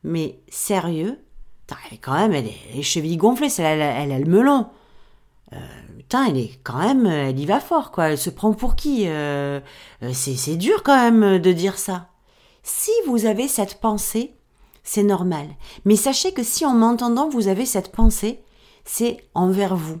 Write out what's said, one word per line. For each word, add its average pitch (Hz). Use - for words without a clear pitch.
« -
Mais 160
sérieux ? 175
Putain, -
elle -
est 113
quand 135
même, 196
elle 123
est, 104
elle 131
est -
cheville 160
gonflée, 240
celle-là, 165
elle, 156
elle, 143
elle 135
a -
le 165
melon. 247
Euh, 127
putain, 262
elle 143
est -
quand 123
même, 240
elle 139
y 143
va 208
fort, -
quoi. 160
Elle 151
se 180
prend 214
pour 214
qui ? 262
Euh, 143
euh, 123
c'est, 131
c'est 143
dur 247
quand 277
même 220
de 180
dire 180
ça. » 180
Si -
vous 233
avez 220
cette -
pensée, 214
c'est -
normal. 180
Mais 208
sachez 269
que 262
si -
en 269
m'entendant, 233
vous 240
avez 185
cette -
pensée, 220
c'est 233
envers 185
vous 160